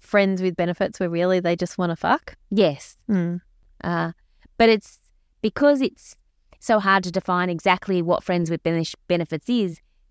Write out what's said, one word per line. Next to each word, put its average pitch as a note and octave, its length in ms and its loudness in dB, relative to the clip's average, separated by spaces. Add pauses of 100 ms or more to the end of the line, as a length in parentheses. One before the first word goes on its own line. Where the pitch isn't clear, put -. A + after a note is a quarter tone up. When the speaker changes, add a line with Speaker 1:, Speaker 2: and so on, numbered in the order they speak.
Speaker 1:
friends F#3+ 420 2
with F#3 140 -2
benefits F3 440 -2
where F3+ 80 -2
really F3 320 0
they F3 160 0
just - 220 -6
wanna F3 180 -2
fuck? - 400 -4 (140)
Speaker 2:
Yes. F3+ 480 0 (100)
Speaker 1:
Mm. F3 320 -2 (420)
Speaker 2:
Uh, E3 300 -4 (460)
but A3+ 100 6
it's A3 300 0 (440)
because C#4+ 380 2
it's - 360 -6 (420)
so G#3+ 220 2
hard G3 240 2
to F3+ 80 -6
define F3+ 380 -2
exactly F3+ 520 0
what E3 220 0
friends F3 260 -2
with E3 120 -4
benef-, E3 320 -2 (140)
benefits E3+ 400 -2
is, G#3 320 -2 (300)